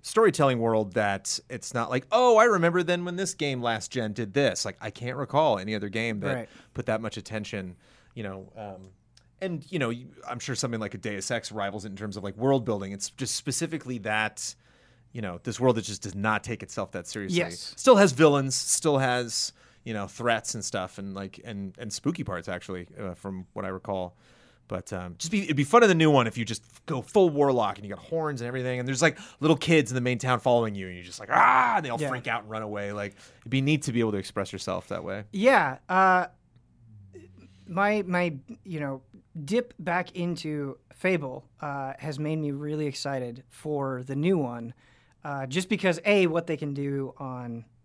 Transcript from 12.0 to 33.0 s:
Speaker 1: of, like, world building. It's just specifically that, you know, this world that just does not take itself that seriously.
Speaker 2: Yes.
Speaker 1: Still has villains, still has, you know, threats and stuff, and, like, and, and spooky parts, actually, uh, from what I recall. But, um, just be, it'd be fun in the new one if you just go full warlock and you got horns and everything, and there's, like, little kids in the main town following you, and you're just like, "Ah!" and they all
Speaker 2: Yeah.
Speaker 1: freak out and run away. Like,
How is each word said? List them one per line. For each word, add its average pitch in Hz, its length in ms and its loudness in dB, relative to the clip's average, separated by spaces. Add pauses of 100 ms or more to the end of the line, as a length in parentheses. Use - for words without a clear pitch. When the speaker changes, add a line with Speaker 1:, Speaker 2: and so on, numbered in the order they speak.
Speaker 1:
of, 95 60 -8
like, 101 120 -6
world 127 300 2
building. 98 260 -4
It's 101 180 -8
just - 260 -6
specifically 143 640 -6
that, 107 560 -2 (580)
you 120 100 -8
know, 90 220 -8
this 117 140 -6
world 123 180 6
that 110 80 -4
just 101 180 -10
does 92 120 -10
not 104 300 0
take 110 180 -8
itself - 300 -8
that 87 140 -8
seriously. 110 320 -2
Speaker 2:
Yes. 170 380 -4
Speaker 1:
Still 254 200 8
has 196 160 8
villains, 139 420 6
still - 440 2
has, 123 540 0 (320)
you 113 100 -6
know, 101 140 -6
threats 117 460 0
and 110 80 -8
stuff, 92 360 -6
and, 98 160 -10
like, 95 280 -12
and, 98 360 -10
and 110 140 -10
spooky 151 300 -4
parts, 90 260 -6
actually, 90 380 -8 (120)
uh, 92 160 -8
from 92 400 -10
what 98 100 -6
I 95 40 -6
recall. 92 460 -6 (540)
But, - 240 -6
um, 90 240 -8
just 165 160 -6
be, 202 120 0
it'd 147 120 -2
be 139 80 2
fun 240 180 8
in 220 60 8
the 185 80 6
new 160 140 6
one 131 160 6
if 110 100 -6
you 117 80 -2
just 110 180 -6 (220)
go 139 160 -4
full 180 300 4
warlock 131 480 2
and 101 80 -14
you 98 60 -8
got 95 120 -12
horns 151 380 -4
and 117 40 -6
everything, 127 320 -4
and 123 80 -4
there's, 131 140 -2
like, 156 180 4 (220)
little 156 160 6
kids 151 340 4
in 127 40 -4
the 127 80 0
main 123 160 2
town 127 220 2
following 117 340 4
you, 95 120 -8
and 90 80 -10
you're 90 100 -14
just 87 140 -16
like, 107 140 -10
"Ah!" 233 440 6
and 175 100 -2
they - 20 -6
all 120 120 -4
Speaker 2:
Yeah. 147 100 -2
Speaker 1:
freak 127 180 -6
out 113 140 -4
and 107 80 -16
run 110 120 -6
away. 101 300 -6
Like, 104 240 -8 (240)